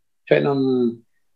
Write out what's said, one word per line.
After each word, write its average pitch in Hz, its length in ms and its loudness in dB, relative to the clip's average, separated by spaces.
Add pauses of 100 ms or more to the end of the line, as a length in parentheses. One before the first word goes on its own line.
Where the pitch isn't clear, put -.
(240)
cioè - 160 2
non, 131 600 -2 (340)